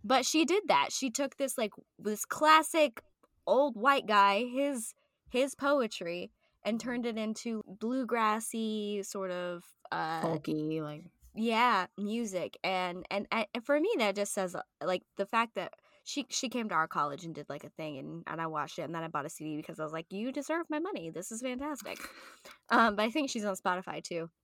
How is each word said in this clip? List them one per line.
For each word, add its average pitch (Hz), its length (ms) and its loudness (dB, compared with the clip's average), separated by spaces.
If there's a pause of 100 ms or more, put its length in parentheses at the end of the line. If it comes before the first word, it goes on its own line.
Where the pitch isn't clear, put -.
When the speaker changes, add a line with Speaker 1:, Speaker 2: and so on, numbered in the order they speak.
Speaker 1:
But 254 220 4
she 311 200 4
did 381 220 2
that. - 240 4
She 269 200 -2
took 277 260 -4
this, 269 200 -2
like, 220 160 -2 (260)
this 208 260 -4
classic 311 760 4 (440)
old 240 300 4
white 254 320 4
guy, 202 380 6
his, 254 480 -2 (360)
his 269 240 2
poetry, 208 800 0 (320)
and 220 160 0
turned 240 260 -4
it 226 120 -2
into 220 460 -4
bluegrassy 220 1400 -2
sort 190 260 -6
of, 175 320 -6 (280)
uh, 165 300 -2
Speaker 2:
Folky, 156 600 -2
like 151 240 -8 (280)
Speaker 1:
yeah, 220 520 4 (120)
music. 202 680 -4
And, 180 460 -2
and, 202 220 -2
and 220 160 0 (160)
for 294 160 4
me, 370 100 4 (100)
that 202 160 4
just 202 180 -2
says, 185 220 -2
uh, - 60 -6 (220)
like, 185 200 0 (140)
the 196 80 0
fact 233 300 0
that 180 180 -6 (300)
she, - 260 -6
she - 200 -2
came 226 200 -2
to 175 60 -2
our 160 120 4
college 147 360 -2
and 165 100 -8
did, 147 140 -12
like, 143 160 -8
a - 60 -14
thing, 151 300 -8
and, 156 280 -10
and 165 140 -6
I 160 60 -2
watched 151 320 -4
it, 160 40 -6
and 151 120 -8
then 165 80 -4
I 165 40 -6
bought 151 180 -4
a 151 40 -8
C - 160 -12
D 156 100 -6
because 156 240 -8
I 156 40 -4
was 151 100 -6
like, 165 160 -8
"You 220 240 -6
deserve 311 360 -4
my 302 100 -4
money. 302 320 -4
This 170 200 -8
is 226 100 -8
fantastic." 254 580 -6 (680)
Um, 226 280 6
but 214 60 4
I 226 80 2
think 277 180 2
she's 208 160 -2
on 196 100 0
Spotify, 180 480 -4
too. 165 260 -6 (140)